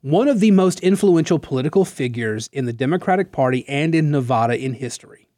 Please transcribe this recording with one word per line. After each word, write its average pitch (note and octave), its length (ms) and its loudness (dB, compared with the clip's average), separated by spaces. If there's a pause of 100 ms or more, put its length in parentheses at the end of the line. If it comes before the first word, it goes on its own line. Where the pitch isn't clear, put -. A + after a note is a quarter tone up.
one F3 260 2
of C4+ 120 2
the G#3+ 120 4
most F#3 300 4
influential F3+ 580 2
political D3+ 440 0
figures A#2 680 -6
in C3+ 120 -4
the A#2+ 80 -4
Democratic F3+ 580 -2
Party B2+ 360 -2
and D3+ 280 -2
in D#3+ 160 2
Nevada A#2+ 460 0
in C3 180 -6
history. - 520 -14 (100)